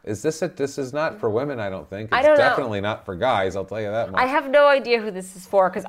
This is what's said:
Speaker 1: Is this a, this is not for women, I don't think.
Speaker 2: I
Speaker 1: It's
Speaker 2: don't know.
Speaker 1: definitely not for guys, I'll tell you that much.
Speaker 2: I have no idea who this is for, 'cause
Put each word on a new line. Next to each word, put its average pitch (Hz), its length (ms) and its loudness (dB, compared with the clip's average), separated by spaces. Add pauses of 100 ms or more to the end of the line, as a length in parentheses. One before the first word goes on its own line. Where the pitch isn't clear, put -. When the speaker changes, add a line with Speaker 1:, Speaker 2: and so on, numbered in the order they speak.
Speaker 1:
Is - 200 -8
this 156 180 -2
a, 180 80 -2
this 139 300 -6
is 131 160 -6
not 156 260 -4
for 123 80 0
women, 123 320 -2
I 101 80 -4
don't 92 220 -8
think. 107 200 -8
Speaker 2:
I 240 100 2
Speaker 1:
It's 277 60 4
Speaker 2:
don't 302 120 6
know. 285 60 6
Speaker 1:
definitely 127 360 0
not 104 240 -4
for 95 120 -8
guys, 98 380 2
I'll 95 120 -6
tell 107 160 -8
you 104 80 -4
that 107 220 -2
much. - 100 0
Speaker 2:
I - 40 2
have 277 220 -2
no 285 180 6
idea 240 320 2
who 214 120 -8
this 185 260 -12
is 180 100 -18
for, 190 220 4
'cause 185 200 -6